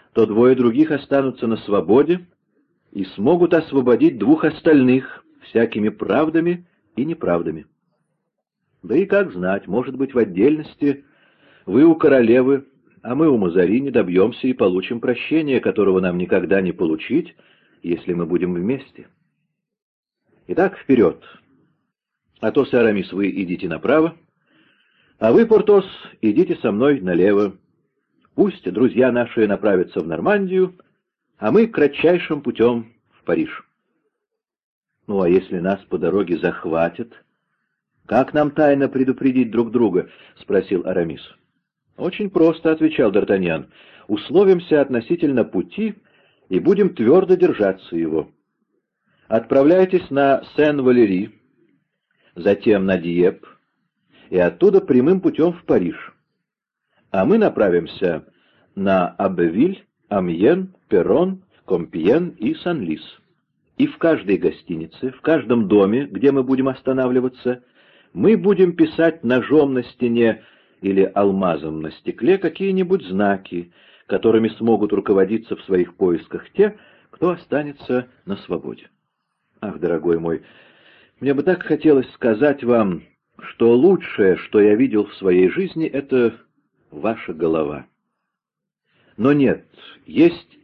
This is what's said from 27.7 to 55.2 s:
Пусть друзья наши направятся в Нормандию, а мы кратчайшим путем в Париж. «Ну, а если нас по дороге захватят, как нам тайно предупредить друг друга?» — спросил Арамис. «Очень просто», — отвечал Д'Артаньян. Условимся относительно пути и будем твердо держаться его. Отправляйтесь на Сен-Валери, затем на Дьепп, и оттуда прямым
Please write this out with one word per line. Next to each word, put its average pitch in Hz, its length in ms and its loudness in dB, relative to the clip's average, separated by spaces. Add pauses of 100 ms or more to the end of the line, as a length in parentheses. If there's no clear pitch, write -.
Пусть 180 360 -2
друзья 123 400 0
наши 120 360 -2
направятся 95 520 -2
в 80 80 -6
Нормандию, 185 680 -2 (640)
а 107 120 -2
мы 226 140 4
кратчайшим 156 760 0
путем 117 520 -2 (160)
в - 140 -20
Париж. - 400 -4 (1400)
«Ну, 98 140 -2
а 90 60 0
если 92 300 0
нас 95 280 -4
по 92 120 -6
дороге 87 400 -2
захватят, 82 760 -4 (920)
как 123 280 0
нам 151 180 0
тайно 143 380 2
предупредить 127 600 0
друг 113 220 -2
друга?» — 104 380 0 (300)
спросил 95 460 -2
Арамис. 87 360 -4 (760)
«Очень 185 320 -6
просто», — 165 420 2
отвечал 156 400 0
Д'Артаньян. 95 580 -2 (380)
Условимся 170 720 2
относительно 131 640 -2
пути 202 520 -6 (520)
и 92 120 -2
будем 190 340 2
твердо 175 420 2
держаться 104 600 0
его. 80 360 -4 (960)
Отправляйтесь 165 840 2
на 139 320 0 (120)
Сен-Валери, 123 760 2 (1040)
затем 98 500 2
на 95 120 2
Дьепп, 87 480 0 (840)
и 92 80 -4
оттуда 90 420 2
прямым 143 420 2